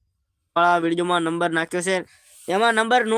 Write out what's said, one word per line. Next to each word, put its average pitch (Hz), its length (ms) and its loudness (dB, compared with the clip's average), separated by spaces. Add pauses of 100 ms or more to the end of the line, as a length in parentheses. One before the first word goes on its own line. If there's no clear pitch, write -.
(560)
વાળા 175 280 4
વીડિયોમાં 175 440 0
નંબર 170 300 -2
નાખ્યો 170 300 -4
છે, 190 80 0 (520)
એમાં 220 280 2
નંબર 226 300 2
ન 220 120 -2